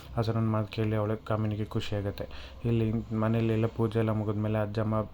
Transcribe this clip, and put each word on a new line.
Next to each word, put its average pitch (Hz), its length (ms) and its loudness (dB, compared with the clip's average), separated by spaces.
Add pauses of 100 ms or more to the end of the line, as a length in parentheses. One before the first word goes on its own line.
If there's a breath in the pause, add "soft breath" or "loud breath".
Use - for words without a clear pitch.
(160 loud breath)
ಅಸುರನ್ 113 340 2
ಮಾತು 110 180 0
ಕೇಳಿ 110 280 0
ಅವಳು 107 280 0
ಕಾಮಿನಿಗೆ 107 400 0
ಖುಷಿ 107 320 -2
ಆಗತ್ತೆ. 101 300 -4 (380 loud breath)
ಇಲ್ಲಿ 113 500 0
ಮನೇಲಿ 113 380 2
ಎಲ್ಲ 110 140 2
ಪೂಜೆ 113 320 0
ಎಲ್ಲ 110 120 2
ಮುಗಿದ್ಮೇಲೆ 107 480 0
ಅಜ್ಜಮ್ಮ 107 360 0 (200)